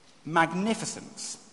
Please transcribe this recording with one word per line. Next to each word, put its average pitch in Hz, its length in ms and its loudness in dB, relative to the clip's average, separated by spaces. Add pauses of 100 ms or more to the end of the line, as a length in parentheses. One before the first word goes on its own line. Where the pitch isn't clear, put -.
(240)
magnificence 170 1120 0 (160)